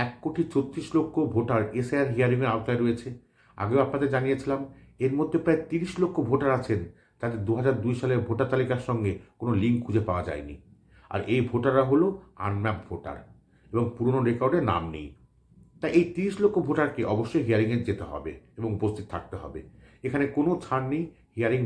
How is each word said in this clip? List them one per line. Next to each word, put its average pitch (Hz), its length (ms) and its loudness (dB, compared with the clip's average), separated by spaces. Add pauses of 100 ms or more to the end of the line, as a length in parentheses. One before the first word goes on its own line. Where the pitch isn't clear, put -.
এক 120 80 -4 (100)
কোটি - 200 -2 (120)
চৌত্রিশ - 420 -2
লক্ষ 156 200 0 (180)
ভোটার 113 280 2 (180)
এসআইআর 135 360 0
হিয়ারিংয়ের 123 380 2
আওতায় 117 280 -2
রয়েছে। 117 280 0 (480)
আগেও 120 280 2
আপনাদের 139 300 0
জানিয়েছিলাম, 135 460 0 (440)
এর 135 140 0
মধ্যে 160 240 0
প্রায় 160 160 4 (100)
তিরিশ 170 220 -2 (100)
লক্ষ 180 140 2 (140)
ভোটার 139 300 2
আছেন 110 200 -2 (420)
যাদের 117 220 -4
দু 104 120 0
হাজার 127 260 2
দুই 120 140 0
সালের 127 320 0
ভোটার 117 240 0
তালিকার 127 360 0
সঙ্গে 107 240 0 (260)
কোনো 120 140 -2 (100)
লিঙ্ক 120 220 4
খুঁজে 104 240 2
পাওয়া 87 200 -2
যায়নি। 73 280 -8 (560)
আর 98 80 0 (140)
এই 127 160 4
ভোটাররা 131 420 4
হলো 165 160 6 (380)
আনম্যাপড 101 420 -2
ভোটার 76 300 -10 (540)
এবং 120 220 0
পুরনো 127 280 0
রেকর্ডে 127 380 2 (120)
নাম 85 200 0
নেই। 76 160 -10 (760)
তাই 156 140 -2
এই 175 140 8
তিরিশ 196 320 -2
লক্ষ 202 120 4 (120)
ভোটারকে 147 340 2 (120)
অবশ্যই 113 320 0
হিয়ারিংয়ে 110 420 2
যেতে - 240 -4
হবে 76 200 -8 (240)
এবং 110 220 -4
উপস্থিত 104 360 -2
থাকতে 90 240 -8
হবে। 76 220 -12 (440)
এখানে 139 220 0 (100)
কোনো 147 160 4 (100)
ছাড় 131 280 -2
নেই, 156 140 0 (300)
হিয়ারিং 117 320 2